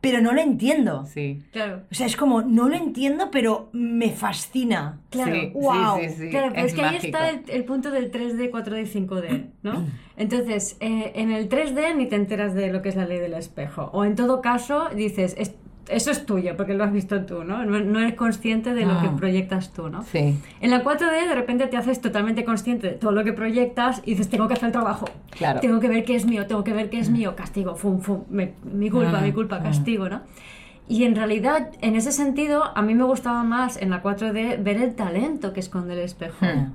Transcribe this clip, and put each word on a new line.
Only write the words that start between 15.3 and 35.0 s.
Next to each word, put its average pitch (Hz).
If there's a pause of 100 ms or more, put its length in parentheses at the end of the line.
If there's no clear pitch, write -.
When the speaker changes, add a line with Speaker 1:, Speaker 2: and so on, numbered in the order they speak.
Speaker 3:
"Es-, - (340)
eso 226
es 294
tuyo, 180
porque 196
lo 202
has 202
visto 196
tú", 175
¿no? 208
No, 208
no 208
eres 233
consciente 226
de 233
lo 180
que 165
Speaker 1:
Ah. 147
Speaker 3:
proyectas 185
tú, 165
¿no? 175
Speaker 2:
Sí. 147 (240)
Speaker 3:
En 240
la 247
cuatro 302
D, 330
de 330
repente, 247
te 254
haces 254
totalmente 220
consciente 226
de 175
todo 214
lo 208
que 214
proyectas 240
y -
dices, 190
"Tengo 220
que 247
hacer 233
el 233
trabajo. 214 (240)
Speaker 2:
Claro. -
Speaker 3:
Tengo 226
que 247
ver 226
qué 247
es 214
mío, 214
tengo 208
que 220
ver 214
qué 233
es 233
Speaker 2:
Mm. 226
Speaker 3:
mío", 208
castigo, 180
fum, 190
fum, 190
me, 185 (120)
mi 208
culpa, 165
Speaker 1:
Ah. 156
Speaker 3:
mi -
culpa, 208
Speaker 1:
Ah. -
Speaker 3:
castigo, 160
¿no? 220 (680)
Y 233
en 233
realidad, 220 (100)
en 220
ese 226
sentido, 294 (120)
a 208
mí 220
me 247
gustaba 247
más 240
en 190
la 180
cuatro 202
D 226
ver 202
el 247
talento 208